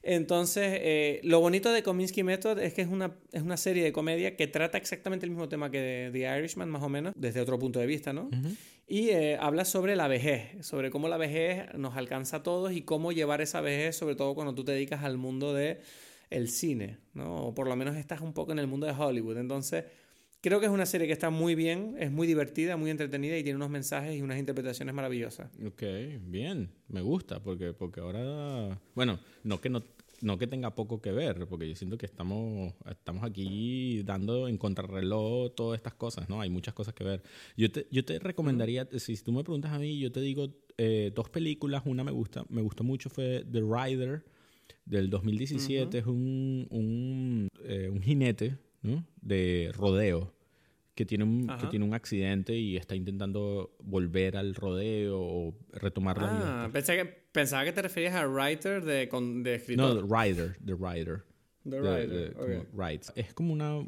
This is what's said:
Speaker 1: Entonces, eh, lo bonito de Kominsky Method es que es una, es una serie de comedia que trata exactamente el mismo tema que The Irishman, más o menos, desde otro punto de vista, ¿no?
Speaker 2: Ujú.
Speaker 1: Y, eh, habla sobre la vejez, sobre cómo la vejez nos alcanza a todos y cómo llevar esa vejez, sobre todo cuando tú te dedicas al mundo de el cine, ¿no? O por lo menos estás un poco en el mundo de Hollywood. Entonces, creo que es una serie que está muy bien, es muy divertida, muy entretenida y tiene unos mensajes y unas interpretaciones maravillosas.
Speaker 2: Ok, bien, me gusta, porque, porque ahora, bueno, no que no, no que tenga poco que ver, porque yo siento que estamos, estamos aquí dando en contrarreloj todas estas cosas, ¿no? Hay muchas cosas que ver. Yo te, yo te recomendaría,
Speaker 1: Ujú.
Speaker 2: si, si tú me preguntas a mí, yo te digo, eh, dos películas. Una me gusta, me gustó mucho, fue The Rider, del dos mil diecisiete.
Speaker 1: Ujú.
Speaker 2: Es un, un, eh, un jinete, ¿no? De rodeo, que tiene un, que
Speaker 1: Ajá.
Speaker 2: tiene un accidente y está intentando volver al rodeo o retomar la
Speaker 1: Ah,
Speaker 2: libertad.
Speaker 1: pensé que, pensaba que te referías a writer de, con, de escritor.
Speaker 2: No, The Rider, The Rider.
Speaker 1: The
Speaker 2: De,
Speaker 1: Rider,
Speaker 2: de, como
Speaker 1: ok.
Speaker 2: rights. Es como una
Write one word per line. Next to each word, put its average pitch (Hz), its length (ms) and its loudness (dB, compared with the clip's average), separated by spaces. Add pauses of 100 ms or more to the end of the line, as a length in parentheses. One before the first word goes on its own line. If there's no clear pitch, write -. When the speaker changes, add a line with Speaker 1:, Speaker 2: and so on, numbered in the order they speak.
Speaker 1:
Entonces, 175 760 2
eh, 151 420 4
lo 165 160 10
bonito 190 320 6
de 226 120 4
Kominsky 185 400 2
Method 190 360 2
es 175 140 0
que 196 80 0
es 175 60 2
una, 185 280 -2 (160)
es 156 120 -2
una 175 140 0
serie 180 260 2
de 151 80 4
comedia 165 440 0
que 151 120 2
trata 160 320 0
exactamente 185 460 -4
el 170 60 -2
mismo 165 160 -4
tema 147 220 -2
que 127 420 -2
The 131 280 0
Irishman, 165 300 -4
más 147 120 -2
o 143 80 -2
menos, 143 260 -2
desde 123 240 -2
otro 123 200 2
punto 127 200 0
de 120 60 2
vista, 147 260 -2
¿no? 156 120 -4
Speaker 2:
Ujú. 151 320 -2 (320)
Speaker 1:
Y, 214 220 2
eh, 151 300 4
habla 151 240 2
sobre 190 320 2
la 160 120 4
vejez, 139 580 0
sobre 135 240 -2
cómo 147 180 -2
la 165 100 0
vejez 165 580 0
nos 131 200 -4
alcanza 131 420 -4
a 143 60 -6
todos 180 300 0
y 170 80 -4
cómo 160 300 0
llevar 151 300 2
esa 156 200 -2
vejez, 151 340 0
sobre 151 200 -2
todo 139 180 0
cuando 143 220 -4
tú 131 100 -6
te 139 60 0
dedicas 143 320 -2
al 135 140 -2
mundo 131 360 -2
de 147 280 0 (500)
el 120 180 0
cine, 110 480 -2 (160)
¿no? 147 220 -6 (120)
O 113 60 -4
por 131 140 -2
lo 123 80 0
menos 139 200 -2
estás 151 260 -6
un 160 120 -6
poco 160 200 -4
en 151 60 0
el 143 80 2
mundo 139 200 -2
de 143 60 -2
Hollywood. 120 440 0
Entonces, 135 480 -2 (560)
creo 190 180 4
que 214 60 4
es 202 60 4
una 190 140 4
serie 170 220 2
que 156 60 2
está 160 160 0
muy 160 260 2
bien, 175 440 0
es 143 120 0
muy 160 140 2
divertida, 156 500 2
muy 156 140 0
entretenida 147 480 -2
y 151 60 -2
tiene 139 140 0
unos 143 120 -2
mensajes 143 480 -4
y 139 40 -2
unas 135 180 -2
interpretaciones 131 560 -4
maravillosas. 127 560 -4 (140)
Speaker 2:
Ok, 101 180 -8 (380)
bien, 98 480 -4 (180)
me 92 140 -4
gusta, 107 420 -2
porque, 90 300 -4
porque 90 260 -8
ahora, 117 800 -6 (160)
bueno, 120 240 0 (240)
no 101 160 0
que 131 100 -2
no, 120 140 -2 (380)
no 101 160 2
que 117 100 -2
tenga 127 260 -4
poco 110 280 -4
que 101 100 -2
ver, 98 360 -2
porque 82 200 -6
yo 80 80 -6
siento 95 220 -6
que - 80 -8
estamos, 95 680 -4 (160)
estamos 95 360 -6
aquí 110 760 -2
dando 104 440 0
en 113 100 0
contrarreloj 101 960 0
todas 113 240 -2
estas 117 180 -10
cosas, 90 340 -6
¿no? 104 100 -4
Hay 98 100 -2
muchas 92 240 -2
cosas 107 200 -6
que - 100 -8
ver. 95 180 -2 (360)
Yo 110 140 6
te, 147 200 -4
yo 131 140 2
te 160 140 -4
recomendaría, 131 640 0
Speaker 1:
Ujú. 135 160 -6
Speaker 2:
si, 110 180 -4
si - 60 -12
tú 117 100 0
me 135 100 2
preguntas 156 300 -2
a 143 60 -2
mí, 147 200 -2
yo 123 140 -2
te 131 80 -2
digo, 139 260 0 (300)
eh, 110 360 4
dos 113 160 -2
películas. 147 560 0
Una 131 200 0
me 143 60 -2
gusta, 120 380 -2
me 113 120 0
gustó 107 240 0
mucho, 135 240 0
fue 127 420 -2
The 117 100 2
Rider, 127 600 0 (600)
del 95 260 4
dos 95 120 2
mil 107 140 4
diecisiete. 135 600 0
Speaker 1:
Ujú. 113 100 0
Speaker 2:
Es 123 60 2
un, 131 560 0
un, 120 760 0 (160)
eh, 98 280 -2
un 98 100 0
jinete, 127 560 4 (260)
¿no? 151 220 0 (160)
De 90 540 2
rodeo, 95 580 4 (600)
que 107 100 0
tiene 104 180 0
un, 117 240 2
que 110 60 -4
Speaker 1:
Ajá. 117 160 -4
Speaker 2:
tiene 104 160 2
un 104 80 0
accidente 98 640 0
y 101 200 0
está 92 180 -4
intentando 98 880 -2
volver 92 540 2
al 98 180 -2
rodeo 101 680 0
o 85 340 -2 (160)
retomar 95 500 0
la 98 60 2
Speaker 1:
Ah, 101 60 2
Speaker 2:
libertad. 120 380 0
Speaker 1:
pensé 143 260 2
que, 185 80 0 (260)
pensaba 139 320 2
que 165 100 0
te 196 80 0
referías 180 340 0
a 160 120 2
writer 156 560 0
de, 139 240 2
con, 123 360 -2
de 123 120 2
escritor. 123 400 4
Speaker 2:
No, 98 120 0
The 107 80 4
Rider, 92 500 4
The 95 80 -2
Rider. 87 500 -4 (400)
Speaker 1:
The 143 60 -8
Speaker 2:
De, 135 100 -4
Speaker 1:
Rider, 92 300 2
Speaker 2:
de, 85 240 -4
como 123 280 -2
Speaker 1:
ok. 80 140 -10
Speaker 2:
rights. 82 400 -4
Es 107 200 -4
como 165 180 0
una 151 220 -2 (120)